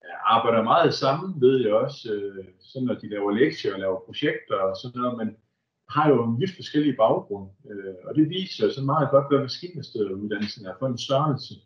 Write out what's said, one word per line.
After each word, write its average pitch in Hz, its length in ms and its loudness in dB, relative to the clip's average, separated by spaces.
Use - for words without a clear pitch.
ja, - 100 -14
arbejder 113 260 4
meget 123 320 4
sammen, 156 460 -2
ved 131 240 6
jeg 104 80 2
også. 117 400 0
Øh, 98 320 -8
så - 200 -12
når 120 140 -2
de - 140 -12
laver 101 220 -2
lektier 107 440 2
og 95 60 -6
laver 95 260 -2
projekter - 500 -4
og 113 200 0
sådan 123 240 -10
noget, 120 180 -2
men 110 180 -6
har 147 200 0
jo 123 160 4
en 117 160 0
vidt 185 160 -2
forskellig 147 400 0
baggrund. 131 540 0
Øh, 98 240 -10
og - 100 -8
det 151 160 4
viser 185 360 -2
jo - 60 2
sådan 135 140 -4
meget 143 240 2
godt, 139 180 4
hvad 139 100 4
maskinmesteruddannelsen 104 1300 -6
er 92 120 -10
for 135 80 -4
en 123 120 -4
størrelse. 139 560 -2